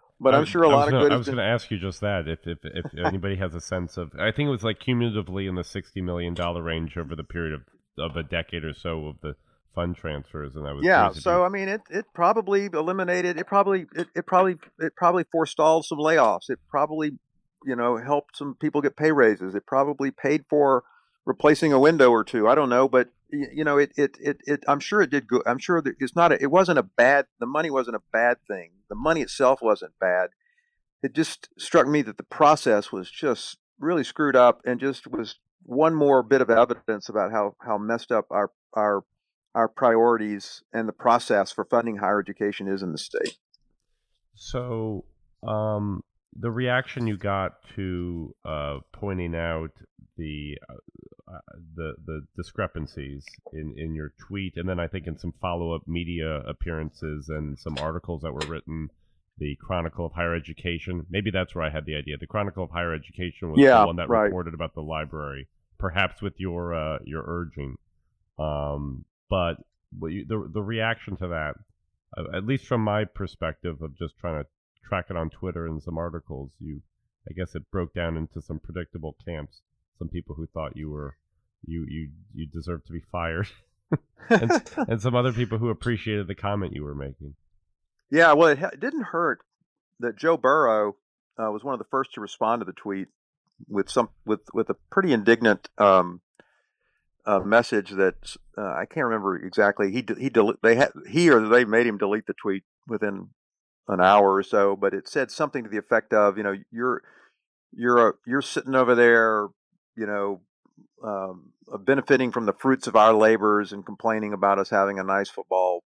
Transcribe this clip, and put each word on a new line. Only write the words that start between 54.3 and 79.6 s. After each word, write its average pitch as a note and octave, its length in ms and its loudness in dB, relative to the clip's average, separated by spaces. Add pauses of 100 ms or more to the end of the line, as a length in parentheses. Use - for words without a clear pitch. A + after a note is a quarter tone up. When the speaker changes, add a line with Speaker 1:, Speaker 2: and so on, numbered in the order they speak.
Speaker 2:
and F#2 140 -6
then F2+ 100 -4
I E2+ 80 -4
think E2 200 -12
in D#2 100 -8
some E2+ 240 -10
follow-up E2+ 460 -6
media E2 500 -6 (100)
appearances D2+ 800 -10
and D2+ 320 -8
some D#2 200 -10
articles D#2+ 420 -8
that D#2+ 100 -8
were D2 160 -8
written, D#2+ 400 -10 (500)
the C#2+ 240 -8
Chronicle E2+ 440 -6
of D#2 80 -10
Higher E2+ 200 -4
Education. E2+ 760 -8
Maybe G2 220 -4
that's F#2 220 -4
where E2 120 -6
I D2+ 40 -4
had D2+ 160 -8
the D2+ 100 -8
idea. D2 220 -10
The - 100 -16
Chronicle G2+ 360 -6
of F2 60 -10
Higher E2+ 240 -6
Education E2 580 -10
was D#2 80 2
Speaker 1:
Yeah, C3 220 8
Speaker 2:
the G#2 60 6
one E2+ 100 -4
that F2 100 -4
Speaker 1:
right. A2+ 160 2
Speaker 2:
reported F2+ 300 -4
about D#2+ 200 -10
the D#2+ 80 -12
library, D2+ 680 -10 (300)
perhaps F#2 420 -2
with G2+ 160 -8
your, F2 360 -6
uh, D#2 300 -4
your D2+ 240 -10
urging. D2+ 480 -8 (640)
Um, D2 640 -6 (260)
but F2 260 -2 (420)
what E2+ 140 -8
you, F#2+ 160 -8
the, G#2+ 260 -8
the G#2+ 80 -6
reaction A2 560 -6
to F#2 100 -8
that, D#2 280 -6 (640)
uh, - 200 -10
at F#2+ 80 -8
least C3 220 -6
from A#2+ 140 -2
my G#2+ 240 -2
perspective E2 760 -10
of D2 160 -12
just E2 220 -12
trying D#2 240 -8
to - 60 -20 (340)
track F#2 260 -6
it F#2 60 -8
on E2 140 -4
Twitter E2+ 360 -8
and D#2+ 160 -8
some E2 160 -10
articles, D#2 640 -10
you, D2 220 -14 (460)
I - 60 -14
guess F2+ 220 -10
it D#2 160 -14
broke F2+ 220 -6
down E2+ 240 -4
into D#2+ 240 -10
some D#2+ 180 -12
predictable D#2+ 560 -12 (100)
camps. D#2 360 -12 (360)